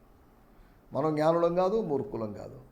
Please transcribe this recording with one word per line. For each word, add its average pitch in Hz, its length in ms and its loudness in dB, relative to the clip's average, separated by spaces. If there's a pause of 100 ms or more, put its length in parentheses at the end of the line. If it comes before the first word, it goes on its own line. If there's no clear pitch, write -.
(920)
మనం 151 220 0
జ్ఞానులం 170 400 4
కాదు, 190 260 2
మూర్ఖులం 131 520 -4
కాదు. 104 280 -14 (100)